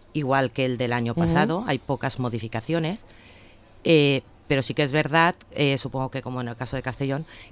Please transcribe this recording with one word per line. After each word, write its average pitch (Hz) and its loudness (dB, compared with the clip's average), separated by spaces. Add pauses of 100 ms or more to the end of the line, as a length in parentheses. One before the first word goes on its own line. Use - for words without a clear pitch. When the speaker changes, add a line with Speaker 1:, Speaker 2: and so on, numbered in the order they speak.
(140)
Speaker 1:
igual 135 0
que 135 -2
el 127 -2
del 120 -2
año 117 -2
Speaker 2:
Ujú. 139 -2
Speaker 1:
pasado, 165 2
hay 147 -2
pocas - -6
modificaciones, 123 -4 (800)
eh, 143 6 (260)
pero 135 2
sí 139 -4
que 156 0
es 131 0
verdad, 156 4 (160)
eh, 139 2
supongo 131 -4
que 131 -6
como 127 -8
en 123 -6
el 117 -10
caso 127 -8
de 127 -4
Castellón, 135 -4 (260)